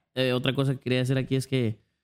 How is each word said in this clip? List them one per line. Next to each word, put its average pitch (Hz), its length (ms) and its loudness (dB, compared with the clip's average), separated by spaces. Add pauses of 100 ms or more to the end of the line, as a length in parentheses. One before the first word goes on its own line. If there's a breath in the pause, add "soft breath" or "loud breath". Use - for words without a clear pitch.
(160)
Eh, 127 180 0
otra 127 220 0
cosa 135 200 2
que - 40 -10
quería 127 200 0
decir 131 180 0
aquí 135 180 -2
es 131 120 -2
que 120 320 -2 (240)